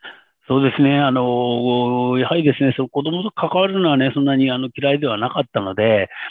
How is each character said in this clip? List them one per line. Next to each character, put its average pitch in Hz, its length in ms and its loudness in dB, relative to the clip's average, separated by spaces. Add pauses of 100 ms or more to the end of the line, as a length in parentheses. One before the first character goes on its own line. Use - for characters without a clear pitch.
(500)
そ 135 100 4
う 139 40 2
で 131 120 2
す - 60 2
ね。 143 160 4
あ 143 140 2
の、 123 1080 0
や 127 100 0
は 160 80 0
り 175 60 0
で 147 160 2
す 143 60 0
ね、 135 120 2
そ 139 60 -4
の 127 80 -4
子 139 140 -4
供 165 180 -4
と 214 80 -6
関 - 220 -4 (100)
わ 196 60 2
る 190 120 -2
の 170 120 2
は 139 60 2
ね、 131 180 2
そ 143 40 -2
ん 139 60 2
な 139 100 2
に 131 140 2
あ 127 80 -4
の 131 180 -6
嫌 139 180 0
い 147 60 0
で 147 60 -4
は 117 100 -2
な 110 140 -4
か 160 120 -4
っ 127 40 -2
た - 160 -4
の 95 140 -6
で、 107 340 2 (220)